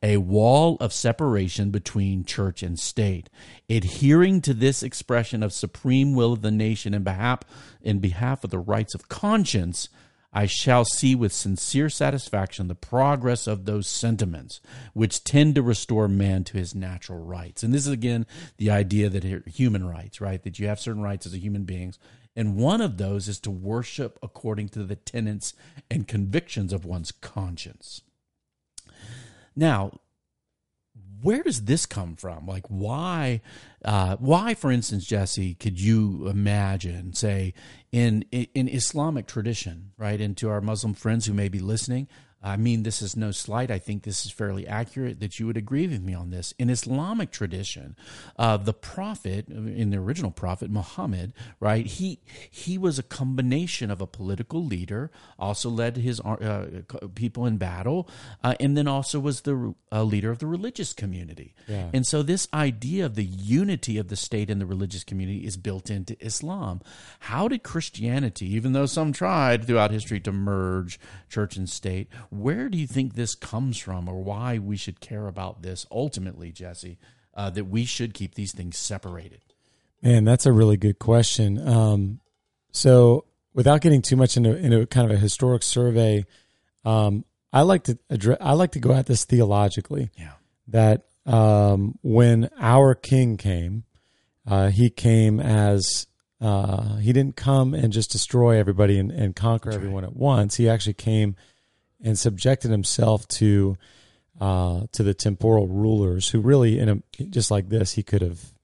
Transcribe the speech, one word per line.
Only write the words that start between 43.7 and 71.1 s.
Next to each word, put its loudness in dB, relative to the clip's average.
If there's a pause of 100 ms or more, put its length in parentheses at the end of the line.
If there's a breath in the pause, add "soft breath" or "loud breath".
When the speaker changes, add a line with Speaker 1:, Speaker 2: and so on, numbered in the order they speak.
Speaker 1:
I -4
think -8
this -8
is -14
fairly -8
accurate -8
that -10
you -6
would -4
agree -4
with -6
me -6
on -10
this. -10
In 0
Islamic -4
tradition, -10 (400 loud breath)
uh, 2
the -2
prophet, -8
in -4
the -2
original -4
prophet, -6
Muhammad, -6 (260 loud breath)
right, 0
he, -8 (300 loud breath)
he -10
was 0
a -8
combination -4
of -8
a -8
political -8
leader, -8 (260 soft breath)
also -6
led -2
his, -4
uh, -6
co-, -14
people -6
in 0
battle, -6 (340 loud breath)
uh, 0
and 0
then 0
also -4
was -4
the, -4 (160)
uh, 0
leader -2
of -8
the -8
religious -8
community. -12 (140 soft breath)
Speaker 2:
Yeah. -8
Speaker 1:
And 0
so -2
this -2
idea -2
of -6
the -4
unity -2
of -6
the -8
state -6
and -2
the -4
religious -6
community -8
is -10
built -10
into -8
Islam. -8 (380 loud breath)
How -4
did -2
Christianity, -4
even 0
though 2
some -2
tried 0
throughout 4
history -4
to -6
merge -4 (300 loud breath)